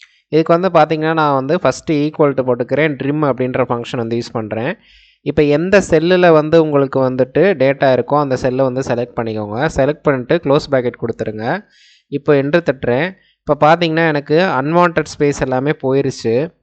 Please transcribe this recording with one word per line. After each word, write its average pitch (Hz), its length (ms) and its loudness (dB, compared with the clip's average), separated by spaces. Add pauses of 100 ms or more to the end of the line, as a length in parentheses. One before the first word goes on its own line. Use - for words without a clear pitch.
(360)
இதுக்கு 160 220 4
வந்து 185 200 -2
பாத்தீங்கன்னா, 156 440 2
நான் 143 180 2
வந்து 135 260 -2
ஃபஸ்ட்டு 143 400 -2
equal 151 340 0
to 127 120 -4
போட்டுக்கிறேன், 131 500 -2
ட்ரிம் 147 300 -2
அப்படின்ற 127 400 -2
ஃபங்க்ஷன் 120 340 -6
வந்து 117 160 -4
யூஸ் - 160 -12
பண்றேன். 110 340 -6 (540)
இப்போ - 180 0 (160)
எந்த 190 160 0 (160)
செல்லுல 175 480 4
வந்து 156 180 2 (100)
உங்களுக்கு 139 420 0
வந்துட்டு 131 360 0 (200)
டேட்டா 135 320 2
இருக்கோ, 139 260 0
அந்த 131 220 -2
செல்லை 131 240 0
வந்து 127 220 -4
செலக்ட் 120 280 -4
பண்ணிக்கோங்க. 110 400 -6 (200)
செலக்ட் 143 280 -2
பண்ணிட்டு 139 300 0 (100)
க்ளோஸ் 147 260 0
பிராக்கெட் 123 320 -2
கொடுத்துருங்க. 110 400 -8 (720)
இப்போ 147 140 -2 (100)
என்டர் 165 300 0
தட்டுறேன். 135 360 -2 (340)
இப்போ 147 220 -2
பாத்தீங்கன்னா, 165 480 2
எனக்கு 147 260 0 (220)
அன்வான்டட் 170 520 0
ஸ்பேஸ் 143 340 -2
எல்லாமே 131 260 -2 (100)
போயிருச்சு. 135 500 -2 (320)